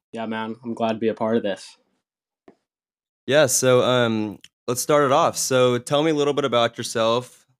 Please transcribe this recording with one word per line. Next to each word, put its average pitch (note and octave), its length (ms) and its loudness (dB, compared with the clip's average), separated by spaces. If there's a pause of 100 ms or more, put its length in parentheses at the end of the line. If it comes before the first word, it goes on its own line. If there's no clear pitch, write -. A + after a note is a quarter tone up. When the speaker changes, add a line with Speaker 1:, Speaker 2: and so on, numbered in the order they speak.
(140)
Speaker 1:
Yeah, A2+ 120 -10
man. A2 380 -8
I'm A#2 100 -8
glad A2+ 200 -2
to A2 60 -10
be A2+ 100 -2
a G#2 40 0
part A2+ 220 -2
of A#2 80 -2
this. - 340 -8 (1500)
Speaker 2:
Yeah, C#3+ 220 4
so, B2+ 340 4
um, A2 580 0 (300)
let's B2 100 -4
start D3 240 2
it C3 80 2
off. C#3+ 260 2
So B2+ 420 2
tell C#3+ 220 -2
me D#3+ 100 2
a - 20 2
little C#3+ 200 0
bit C#3 120 -2
about A#2 320 0
yourself. A#2 680 -4 (140)